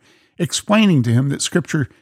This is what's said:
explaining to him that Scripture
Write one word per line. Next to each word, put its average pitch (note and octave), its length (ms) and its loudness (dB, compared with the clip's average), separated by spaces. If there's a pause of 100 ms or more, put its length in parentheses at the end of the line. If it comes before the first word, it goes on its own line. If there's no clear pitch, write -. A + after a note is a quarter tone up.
(400)
explaining F#3+ 640 2
to A#2 100 0
him C3 160 0
that - 140 -6
Scripture - 460 -2 (120)